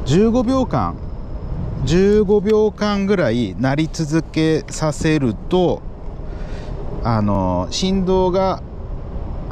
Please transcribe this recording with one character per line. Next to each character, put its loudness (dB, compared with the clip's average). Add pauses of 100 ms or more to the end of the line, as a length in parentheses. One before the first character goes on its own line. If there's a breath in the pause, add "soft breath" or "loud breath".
十 4
五 2
秒 2
間、 -2 (880)
十 4
五 4
秒 2
間 0
ぐ 2
ら 2
い 0
鳴 2
り 0
続 0
け 0
さ -2
せ 2
る 2 (140)
と、 2 (1200 loud breath)
あ 2
の、 0
振 0
動 2
が 0 (920)